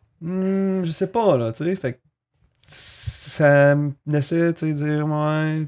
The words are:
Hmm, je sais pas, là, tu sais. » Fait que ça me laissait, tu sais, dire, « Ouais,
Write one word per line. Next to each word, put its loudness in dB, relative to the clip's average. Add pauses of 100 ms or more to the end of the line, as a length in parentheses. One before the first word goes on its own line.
(200)
Hmm, -2
je -2
sais -2
pas, 2
là, 0
tu -6
sais. » 0
Fait -6
que -20 (640)
ça 2
me 0 (140)
laissait, 0
tu -4
sais, -4
dire, « -2
Ouais, -2